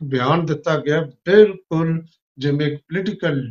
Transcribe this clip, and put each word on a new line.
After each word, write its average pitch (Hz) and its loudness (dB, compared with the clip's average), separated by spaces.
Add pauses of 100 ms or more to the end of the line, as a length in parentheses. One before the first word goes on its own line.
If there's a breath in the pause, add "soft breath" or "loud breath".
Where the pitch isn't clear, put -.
ਬਿਆਨ 135 0
ਦਿੱਤਾ 156 -2
ਗਿਆ, 147 -2
ਬਿਲਕੁਲ 165 2 (320)
ਜਿਵੇਂ 143 -2
ਇੱਕ 147 -6
political 160 -4